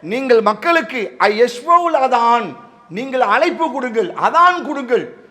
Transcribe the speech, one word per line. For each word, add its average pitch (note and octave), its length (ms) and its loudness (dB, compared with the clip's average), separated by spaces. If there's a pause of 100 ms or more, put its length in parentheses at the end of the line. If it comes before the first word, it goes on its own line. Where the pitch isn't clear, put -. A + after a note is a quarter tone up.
நீங்கள் A#3 400 2
மக்களுக்கு G#3+ 760 -2
ஐ G#3+ 240 2
யஷ்ஃபவுல் E4+ 520 2
அதான், A#3 640 0 (340)
நீங்கள் B3+ 320 -4
அழைப்பு C#4+ 500 0
கொடுங்கள், A#3 420 -4
அதான் E4 520 2
கொடுங்கள். B3 500 -6 (160)